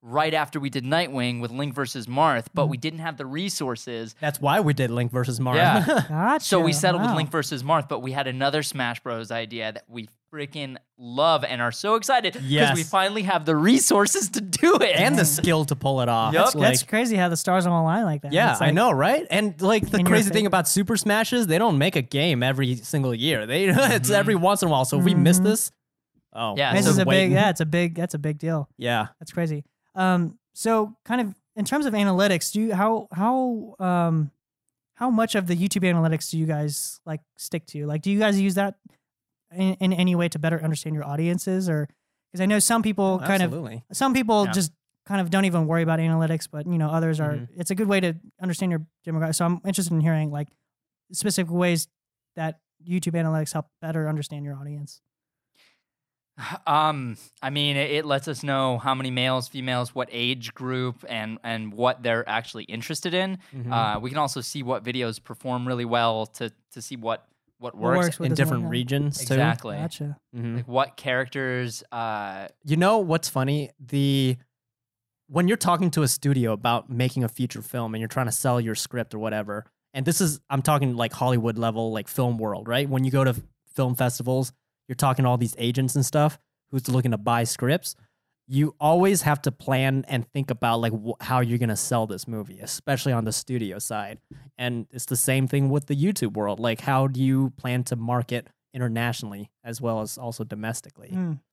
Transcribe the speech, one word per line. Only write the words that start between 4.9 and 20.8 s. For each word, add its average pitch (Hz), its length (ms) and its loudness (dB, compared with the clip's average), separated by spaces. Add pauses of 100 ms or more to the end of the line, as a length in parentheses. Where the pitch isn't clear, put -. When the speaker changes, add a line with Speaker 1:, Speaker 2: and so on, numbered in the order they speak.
Speaker 3:
Link 120 180 0
versus 123 300 -2
Marth. 127 160 0
Speaker 1:
Yeah. 175 280 6
Speaker 2:
<laughs> 247 240 2
Gotcha. 202 360 0
Speaker 1:
So 190 160 2
we 170 120 4
settled 175 300 2
Speaker 2:
Wow. 233 60 2
Speaker 1:
with 220 80 2
Link 160 160 0
versus 143 320 -2
Marth, 147 240 0
but 127 140 -4
we 131 100 -6
had 135 160 -2
another 139 340 0
Smash 123 380 -4
Bros 113 320 -6
idea 113 400 -6
that 107 160 -12
we 113 200 -14 (240)
freaking 143 440 -10 (200)
love 135 460 2
and 127 180 -4
are 120 120 0
so 214 240 0
excited 233 380 0
'cause - 80 -10
we 135 80 -6
Speaker 3:
Yes. 147 380 2
Speaker 1:
finally 202 360 0
have 180 220 0
the 160 100 4
resources 262 760 4
to 226 100 -4
do 214 360 4
it. 202 180 2
Speaker 3:
And 190 220 4
the - 80 6
Speaker 2:
Dang. 151 80 2
Speaker 3:
skill 156 320 2
to 143 100 -2
pull 135 260 0
it 120 80 2
off. 113 260 2
Speaker 1:
Yep. 165 100 6
Speaker 2:
That's, 247 100 4
that's 131 280 4
Speaker 3:
Like - 60 -8
Speaker 2:
crazy 226 280 0
how 180 120 2
the 170 80 0
stars 180 300 2
all 170 160 2
align 175 220 2
like 151 180 0
that. 143 100 -6
Speaker 3:
Yeah, 190 200 4
Speaker 2:
It's 110 80 0
Speaker 3:
I 131 60 4
Speaker 2:
like 147 80 4
Speaker 3:
know, 220 180 6
right? 220 360 2
And, 202 320 0
like, 202 300 4
the 214 80 2
Speaker 2:
in 180 80 4
your 180 80 6
Speaker 3:
crazy 214 160 4
thing 160 120 2
Speaker 2:
favor. 202 60 2
Speaker 3:
about 180 200 2
Super 202 280 2